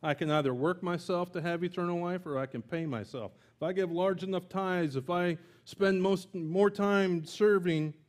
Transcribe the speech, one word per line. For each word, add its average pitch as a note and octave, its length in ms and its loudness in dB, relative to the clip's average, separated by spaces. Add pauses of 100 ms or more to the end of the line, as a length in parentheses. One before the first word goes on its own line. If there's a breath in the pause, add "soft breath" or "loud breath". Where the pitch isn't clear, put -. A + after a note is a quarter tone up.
I D#3 100 2
can D3+ 160 -2
either D3 240 2
work E3 300 -2
myself F3 480 -2
to E3+ 100 -6
have E3+ 220 -2
eternal F3 360 -2
life F3 280 -4
or C#3+ 100 -2
I C3+ 80 -2
can C3 160 -8
pay E3 240 -4
myself. A2+ 460 -6 (240 soft breath)
If - 80 -8
I E3+ 100 -2
give F#3 180 0
large F#3 300 0
enough F#3 280 -4
tithes, F3+ 460 -2
if C3+ 140 -6
I F3 300 0 (260 loud breath)
spend F#3+ 380 2
most, F#3+ 320 0
more F3+ 340 4
time G3 560 2
serving F3 720 2 (140)